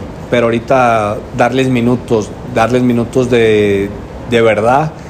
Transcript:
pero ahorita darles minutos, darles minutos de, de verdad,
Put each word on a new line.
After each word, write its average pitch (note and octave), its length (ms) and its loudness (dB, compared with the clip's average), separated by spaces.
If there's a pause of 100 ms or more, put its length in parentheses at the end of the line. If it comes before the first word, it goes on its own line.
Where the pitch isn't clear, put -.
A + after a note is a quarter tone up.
(300)
pero A#2+ 160 2
ahorita A#2 720 0 (200)
darles B2+ 300 2
minutos, A#2+ 600 0 (260)
darles A#2 260 2
minutos A#2+ 480 0
de, G#2 600 2 (400)
de A#2 120 2
verdad, A2+ 520 2 (160)